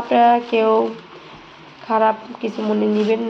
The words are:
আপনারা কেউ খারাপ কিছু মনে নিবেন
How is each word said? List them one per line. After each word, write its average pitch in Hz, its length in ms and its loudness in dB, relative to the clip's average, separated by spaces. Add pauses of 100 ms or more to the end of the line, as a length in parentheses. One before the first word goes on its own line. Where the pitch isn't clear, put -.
আপনারা 240 300 4 (200)
কেউ 220 220 2 (1120)
খারাপ 220 300 2 (240)
কিছু 220 280 -6
মনে 214 180 0 (100)
নিবেন 220 340 0